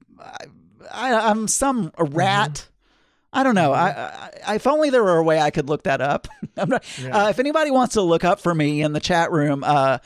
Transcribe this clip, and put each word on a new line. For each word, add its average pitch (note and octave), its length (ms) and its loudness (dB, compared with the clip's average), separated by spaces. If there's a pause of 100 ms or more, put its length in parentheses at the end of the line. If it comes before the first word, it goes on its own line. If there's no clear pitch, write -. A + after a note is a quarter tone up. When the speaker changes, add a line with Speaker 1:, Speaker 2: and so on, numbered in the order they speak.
(200)
Speaker 1:
I, - 160 -20 (560)
I, B3 220 -2 (180)
I'm A3 160 -2
some, B3 500 -2
a E3+ 60 0
Speaker 2:
Mm-hmm. C#3+ 120 -2
Speaker 1:
rat. F#3 520 0 (680)
I C4 100 2
don't C4 120 2
know. D#3+ 160 4
Speaker 2:
Mm-hmm. C#3+ 280 0
Speaker 1:
I, - 520 -12
I, G#3+ 40 -2
if - 120 -4
only D4+ 240 2
there B3 120 4
were F3+ 140 4
a E3 60 4
way D#3+ 180 4
I D3 80 2
could D3 180 -2
look D3 160 -4
that C3+ 180 0
up. C#3+ 260 -2 (160)
<laughs> - 140 -14
I'm F3 120 -2
not, B3+ 140 -2 (180)
Speaker 2:
Yeah. G3+ 240 0
Speaker 1:
uh, G#3+ 40 0
if G3+ 100 -2
anybody D4+ 320 0
wants B3+ 240 0
to G#3+ 60 0
look E3+ 220 2
up - 160 0
for F3 140 0
me D3+ 280 0
in D3+ 120 -2
the D3+ 80 -4
chat E3+ 300 0
room, D3 320 -2
uh, C3+ 420 2